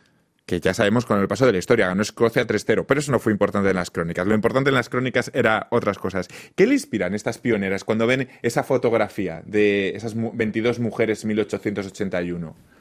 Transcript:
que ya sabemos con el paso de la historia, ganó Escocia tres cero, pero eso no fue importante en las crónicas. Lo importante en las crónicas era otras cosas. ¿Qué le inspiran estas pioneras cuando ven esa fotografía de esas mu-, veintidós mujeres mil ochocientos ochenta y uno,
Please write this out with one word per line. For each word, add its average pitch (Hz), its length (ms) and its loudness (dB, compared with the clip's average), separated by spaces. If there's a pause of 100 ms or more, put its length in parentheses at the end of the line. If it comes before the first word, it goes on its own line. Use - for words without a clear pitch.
(460)
que 90 140 -4
ya - 160 0
sabemos 113 320 2
con 104 120 2
el 98 80 0
paso 107 200 2
de 120 40 6
la 95 60 2
historia, 101 300 4
ganó 95 160 0
Escocia 117 420 0
tres 104 220 -2
cero, 98 200 2
pero 139 120 4
eso 143 120 -4
no 117 60 2
fue 110 140 2
importante 98 400 2
en 92 40 2
las 87 140 -4
crónicas. 85 380 -4
Lo 107 80 4
importante 117 340 2
en 135 60 2
las 120 140 0
crónicas 127 440 -2
era 110 380 2
otras 101 260 0
cosas. 92 300 -4 (280)
¿Qué 190 120 4
le 285 80 2
inspiran 98 400 -2
estas - 240 -6
pioneras 98 440 -2
cuando 113 220 0
ven 127 240 0 (140)
esa 127 180 0
fotografía 107 840 0
de 101 520 2
esas 107 180 -8
mu-, 113 180 -4
veintidós 113 460 -2
mujeres 110 480 -2
mil 107 140 0
ochocientos 101 480 -4
ochenta 92 340 -4
y 87 120 -4
uno, 85 220 -8 (260)